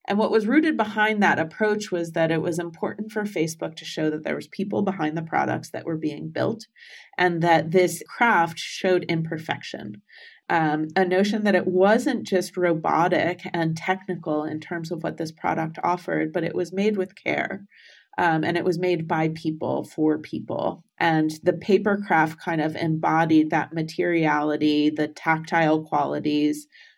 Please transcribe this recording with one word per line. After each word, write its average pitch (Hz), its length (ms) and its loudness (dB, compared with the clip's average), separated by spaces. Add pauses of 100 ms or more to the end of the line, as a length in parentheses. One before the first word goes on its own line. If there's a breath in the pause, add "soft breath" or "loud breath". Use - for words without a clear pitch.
And 202 120 -2
what 214 120 2
was 208 160 2
rooted 311 300 2
behind 214 460 0
that 165 160 4
approach 208 520 -2
was 170 220 -4
that 165 180 2
it 160 120 2
was 165 160 -2
important 175 540 -6
for 214 100 -2
Facebook 165 540 -4
to - 100 -14
show 156 240 -2
that 156 140 -6
there 151 100 -2
was 143 140 -10
people 202 340 -2
behind 160 340 -2
the 165 60 -4
products 135 480 -2
that - 160 -10
were 165 100 -4
being 156 320 -6
built 202 380 -4 (500 loud breath)
and 175 260 2
that 165 280 4
this 180 360 2
craft 175 520 2
showed - 460 0
imperfection. - 960 -6 (480 loud breath)
Um, 156 440 2
a 190 120 4
notion 202 380 2
that 202 100 4
it 180 120 2
wasn't 208 600 2
just 185 320 -2
robotic 170 840 2 (140)
and 165 200 0
technical 165 680 -4
in 156 160 -6
terms 165 300 -8
of 160 120 -8
what 160 140 -6
this 160 160 -6
product 160 500 -4
offered, 160 480 -2
but 160 140 -2
it - 100 -4
was 180 200 -4
made 208 240 0
with 190 160 -4
care. 151 500 -4 (520 loud breath)
Um, 165 260 2
and 170 140 0
it 170 80 -2
was 175 160 0
made 175 260 0
by 160 220 0
people 156 560 -4
for 156 340 0
people. - 640 -6 (160)
And 160 320 2 (140)
the 175 80 4
paper 202 520 2
craft 160 360 2
kind 165 200 -2
of 156 140 0
embodied 160 760 2
that 160 220 0
materiality, 151 1200 2
the 151 160 -2
tactile 160 800 0
qualities 147 800 -2 (320 soft breath)